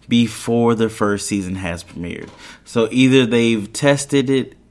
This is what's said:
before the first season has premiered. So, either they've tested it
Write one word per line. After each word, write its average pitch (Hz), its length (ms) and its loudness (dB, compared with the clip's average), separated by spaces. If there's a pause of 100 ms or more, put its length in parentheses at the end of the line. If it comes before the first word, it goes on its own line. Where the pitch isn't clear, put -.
before 117 640 2
the 113 140 0
first 104 400 -2
season 95 280 -4
has 87 280 -8
premiered. 85 460 -12 (340)
So, 113 280 -2
either 127 340 4
they've 117 480 0
tested 143 560 0
it 131 260 -2 (140)